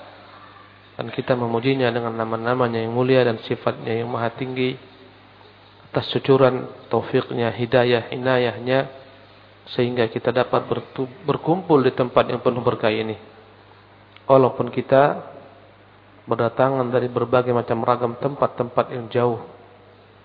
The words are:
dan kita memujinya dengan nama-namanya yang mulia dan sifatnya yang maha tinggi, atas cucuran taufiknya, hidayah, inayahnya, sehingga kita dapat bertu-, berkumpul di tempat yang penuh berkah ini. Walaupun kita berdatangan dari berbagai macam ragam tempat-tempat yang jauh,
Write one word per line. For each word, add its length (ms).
dan 160
kita 240
memujinya 560
dengan 240
nama-namanya 640
yang 160
mulia 320
dan 160
sifatnya 560
yang 80
maha 240
tinggi, 480
atas 240
cucuran 560
taufiknya, 640
hidayah, 640
inayahnya, 720
sehingga 320
kita 240
dapat 400
bertu-, 400
berkumpul 560
di 80
tempat 400
yang 80
penuh 240
berkah 280
ini. 280
Walaupun 480
kita 480
berdatangan 640
dari 240
berbagai 400
macam 320
ragam 320
tempat-tempat 720
yang 160
jauh, 280